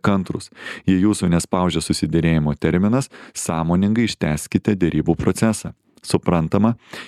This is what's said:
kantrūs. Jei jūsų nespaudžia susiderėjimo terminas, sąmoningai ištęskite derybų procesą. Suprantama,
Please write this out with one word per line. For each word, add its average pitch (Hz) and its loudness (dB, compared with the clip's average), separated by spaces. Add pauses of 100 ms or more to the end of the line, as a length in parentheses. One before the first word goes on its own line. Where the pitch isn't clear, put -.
kantrūs. 95 -2 (400)
Jei 92 4
jūsų 101 2
nespaudžia 85 0
susiderėjimo 80 0
terminas, 98 0 (280)
sąmoningai 92 0
ištęskite - -2
derybų 82 0
procesą. - -2 (260)
Suprantama, 87 0 (340)